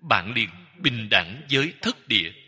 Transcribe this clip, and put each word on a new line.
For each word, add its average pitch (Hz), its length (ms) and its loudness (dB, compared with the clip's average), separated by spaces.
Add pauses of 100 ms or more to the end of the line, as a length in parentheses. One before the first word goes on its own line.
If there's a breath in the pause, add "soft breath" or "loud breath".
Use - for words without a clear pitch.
bạn 110 320 0
liền 117 160 0 (300)
bình 117 300 -2
đẳng 101 420 0
với 139 320 0
thất - 260 -4
địa 92 240 0 (160)